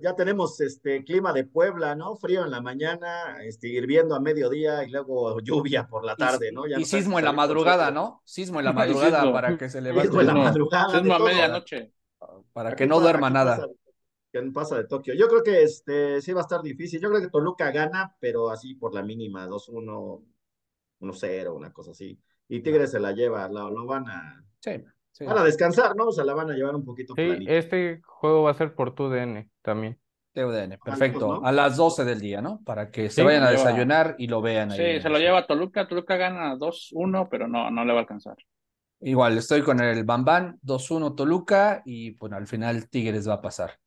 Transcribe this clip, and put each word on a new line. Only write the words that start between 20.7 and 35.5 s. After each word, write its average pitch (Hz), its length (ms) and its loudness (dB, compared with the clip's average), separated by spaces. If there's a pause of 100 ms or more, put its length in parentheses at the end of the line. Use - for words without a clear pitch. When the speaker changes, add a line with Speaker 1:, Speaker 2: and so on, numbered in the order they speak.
Speaker 1:
uno 95 140 -10
cero, 92 420 -8
una 76 180 -16
cosa - 180 -20
así. 95 280 -18 (280)
Y 120 140 -8
Tigres 147 300 2
se 110 80 -2
la 101 140 -2
lleva, 107 360 -2
lo, 104 220 -10
lo 117 160 -10
van 131 220 -6
a, 80 360 -16 (160)
Speaker 2:
Sí, 208 100 -8 (400)
sí, - 140 -14
Speaker 1:
van 214 140 0
a - 20 4
Speaker 2:
sí. 165 40 6
Speaker 1:
descansar, 175 500 4
¿no? 220 160 0
Se 151 120 -2
la 143 120 0
van 156 160 -4
a - 20 -4
llevar 139 220 -2
un 143 100 -6
poquito 123 300 -14
Speaker 4:
Sí, 156 100 0
Speaker 1:
planita. 175 280 -2
Speaker 4:
este 170 520 0
juego 156 380 4
va 147 80 6
a - 20 4
ser 151 220 -4
por 127 180 -2
T 143 100 -4
U 139 60 -2
D 123 140 0
N 113 260 -8 (140)
también. 110 360 -4 (340)
Speaker 2:
T 127 120 -2
U 120 60 -2
D 110 120 -2
N, 95 180 -12
Speaker 1:
Ah, - 40 -20
Speaker 2:
perfecto. 135 420 0 (120)
Speaker 1:
¿no? 127 80 -2
Speaker 2:
A 131 40 4
las 143 260 4
doce 160 280 2
del 120 160 -2
día, 101 200 -6
¿no? 196 220 -8
Para 107 280 -8
que 110 180 -4
se 151 120 2
Speaker 3:
Sí, 180 40 8
Speaker 2:
vayan 196 180 6
a 127 40 8
Speaker 3:
lleva. 123 100 6
Speaker 2:
desayunar 135 640 4
y 123 80 -6
lo 117 140 -2
vean 110 300 0
ahí - 60 -6
Speaker 3:
Sí, 165 60 0
Speaker 2:
en 165 180 0
Speaker 3:
se 160 60 -2
Speaker 2:
el 151 60 0
Speaker 3:
lo 151 40 4
Speaker 2:
cine. 165 100 4
Speaker 3:
lleva 180 200 4
Toluca. 185 400 -2